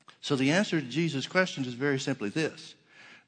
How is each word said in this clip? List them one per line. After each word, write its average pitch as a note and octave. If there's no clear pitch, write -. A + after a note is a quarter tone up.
So D3
the C3
answer F3+
to C3
Jesus' C#3
question F3+
is B2
very C3+
simply C3
this. -